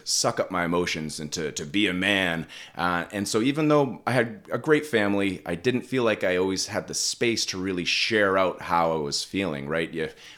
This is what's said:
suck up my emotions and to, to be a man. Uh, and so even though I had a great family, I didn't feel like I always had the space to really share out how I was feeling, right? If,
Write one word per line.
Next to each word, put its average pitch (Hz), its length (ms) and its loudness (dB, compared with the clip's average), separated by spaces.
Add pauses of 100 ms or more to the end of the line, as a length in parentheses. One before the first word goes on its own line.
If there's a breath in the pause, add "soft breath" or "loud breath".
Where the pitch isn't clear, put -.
suck - 320 0
up - 120 -4
my 90 120 0
emotions 85 560 -2
and 76 120 -8
to, 76 220 -4
to 80 120 -8
be 95 220 0
a 90 60 0
man. 90 520 2 (320 loud breath)
Uh, 87 340 0
and 101 160 -4
so 110 140 0
even 147 280 0
though 143 360 2
I 113 60 0
had 117 400 0
a 123 80 -2
great 147 260 2
family, 101 580 2
I 87 120 -4
didn't 123 320 0
feel 127 160 0
like 107 200 2
I 92 140 2
always 95 300 0
had 98 200 -4
the - 60 -8
space - 540 0
to 98 100 -6
really 92 260 -2
share 101 540 2
out 92 240 2
how 85 300 2
I 80 60 2
was 71 260 -2
feeling, 78 440 -4
right? 80 260 -2
If, 78 220 -6 (220 loud breath)